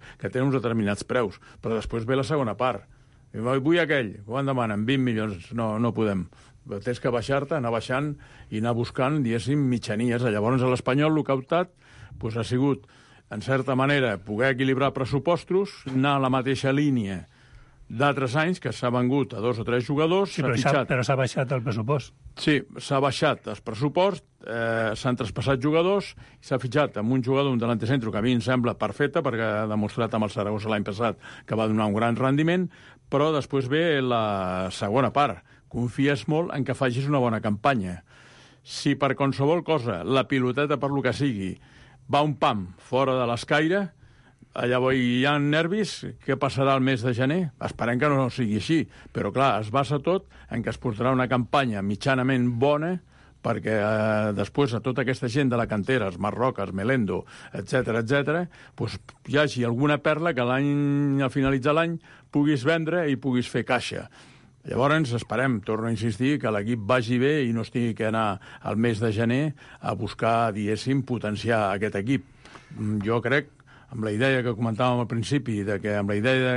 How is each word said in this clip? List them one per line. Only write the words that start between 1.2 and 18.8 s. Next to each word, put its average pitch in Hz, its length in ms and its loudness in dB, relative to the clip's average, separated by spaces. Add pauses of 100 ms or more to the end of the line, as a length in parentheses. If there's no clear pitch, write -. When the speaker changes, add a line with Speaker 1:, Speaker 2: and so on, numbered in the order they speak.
Speaker 1:
però 113 160 -2
després 113 300 -4
ve 131 100 0
la 135 80 0
segona 135 320 -2
part. 123 300 -2 (440)
Vull, 123 320 0
vull 165 160 4
aquell, 139 380 0 (100)
quan 131 180 -2
demanen? 117 400 0
Vint 131 200 2
milions. 107 500 -2
No, 110 240 -2
no 117 160 2
podem. 101 300 2 (580)
Tens 123 160 -4
que 139 100 -2
baixar-te, 135 460 0
anar 120 160 -2
baixant 131 400 -2 (400)
i 107 80 -4
anar 117 160 0
buscant, 135 480 0
diguéssim, 120 380 0 (100)
mitjanies. 120 560 0
Llavors, 113 340 2
a 127 120 2
l'Espanyol, 147 420 2
el 147 80 2
que 135 80 -2
ha 135 80 2
optat, 165 320 -2 (480)
pues, 113 160 -6
ha 117 80 -2
sigut, 131 400 0 (480)
en 107 80 -8
certa 131 400 0
manera, 135 400 2
poder 104 380 0
equilibrar 131 340 2
pressupostos, 165 800 0 (160)
anar 135 300 2
a 135 80 2
la 127 80 2
mateixa 135 420 0
línia 117 520 0 (640)
d'altres 135 480 0
anys, 175 240 0
que 123 80 -4
s'ha 123 160 -4